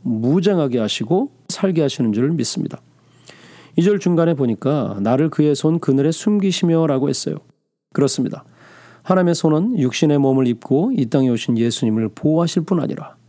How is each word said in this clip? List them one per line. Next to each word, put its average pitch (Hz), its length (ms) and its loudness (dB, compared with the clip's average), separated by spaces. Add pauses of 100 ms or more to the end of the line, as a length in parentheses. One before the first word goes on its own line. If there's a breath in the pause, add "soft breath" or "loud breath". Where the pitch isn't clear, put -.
무장하게 139 760 0
하시고 160 520 -2 (180)
살게 170 340 -2
하시는 131 300 0
줄 123 200 0
믿습니다. - 480 -4 (960 loud breath)
이 170 60 2
절 202 160 2
중간에 170 360 2
보니까 120 680 -2
"나를 131 300 0
그의 151 260 2
손 160 240 0
그늘에 139 320 2
숨기시며"라고 165 960 0
했어요. - 280 -4 (560)
그렇습니다. - 520 0 (580 loud breath)
하나님의 180 320 2
손은 170 440 0
육신의 143 400 2
몸을 135 280 2
입고 139 500 0
이 135 100 0
땅에 131 220 0
오신 117 300 -2
예수님을 113 560 0
보호하실 165 480 0
뿐 165 180 -2
아니라 - 360 -8 (120)